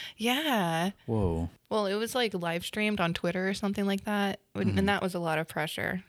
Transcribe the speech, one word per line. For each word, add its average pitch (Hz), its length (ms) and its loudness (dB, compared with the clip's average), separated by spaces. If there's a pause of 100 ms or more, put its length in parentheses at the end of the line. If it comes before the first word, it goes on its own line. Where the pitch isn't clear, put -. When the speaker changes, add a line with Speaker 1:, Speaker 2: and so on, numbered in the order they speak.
(160)
Speaker 1:
Yeah. 214 760 2 (160)
Speaker 2:
Whoa. 87 420 2 (220)
Speaker 1:
Well, 208 160 2
it 190 80 0
was, 226 200 -2
like, 240 200 2
live 170 320 -2
streamed 214 340 0
on 170 140 2
Twitter 185 340 0
or 196 60 0
something 196 320 -2
like 196 180 0
that. 202 360 0 (140)
And, 202 120 0
Speaker 2:
Mm-hmm. 196 140 2
Speaker 1:
and 196 80 4
that 202 140 2
was 185 120 0
a 180 60 -4
lot 160 180 0
of 160 100 -2
pressure, - 600 -4